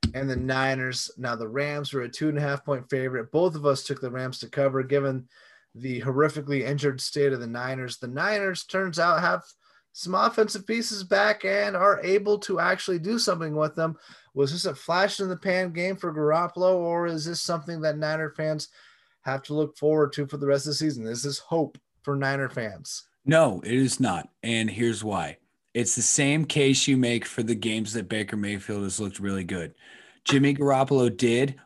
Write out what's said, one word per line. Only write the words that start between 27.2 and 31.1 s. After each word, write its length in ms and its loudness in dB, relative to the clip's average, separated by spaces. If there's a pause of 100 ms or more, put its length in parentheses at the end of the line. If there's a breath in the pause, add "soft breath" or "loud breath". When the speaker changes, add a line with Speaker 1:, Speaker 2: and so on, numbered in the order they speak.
Speaker 2:
for 180 -6
the 120 0
games 380 -2
that 140 -4
Baker 300 -4
Mayfield 460 -4
has 180 -4
looked 180 -6
really 240 -4
good. 300 -6 (500 loud breath)
Jimmy 320 4
Garoppolo 600 4